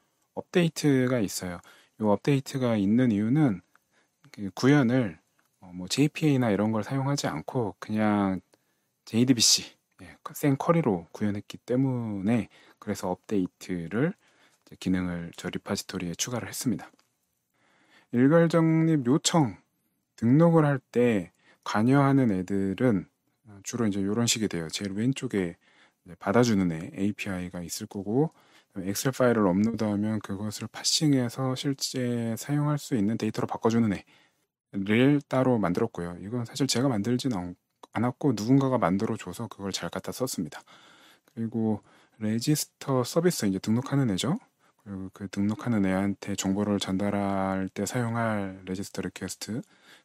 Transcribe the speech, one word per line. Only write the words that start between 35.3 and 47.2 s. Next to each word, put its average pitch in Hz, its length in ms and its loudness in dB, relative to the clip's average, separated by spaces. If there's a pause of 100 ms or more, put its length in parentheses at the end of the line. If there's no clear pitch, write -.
만들었고요. 87 640 -2
이건 117 240 -6
사실 135 220 -2
제가 123 220 0
만들진 123 460 0
않-, 90 200 -6 (380)
않았고 120 440 0
누군가가 127 420 4
만들어줘서 110 680 -2
그걸 98 240 -8
잘 87 180 -6
갖다 92 220 -8
썼습니다. 95 480 -6 (760)
그리고 110 480 -2 (360)
레지스터 120 840 -2
서비스, 170 420 0
이제 95 120 0
등록하는 123 520 0
애죠. 107 280 -2 (460)
그리고 95 280 -12
그 101 160 -12
등록하는 104 560 0
애한테 98 500 -2
정보를 101 440 0
전달할 95 920 -2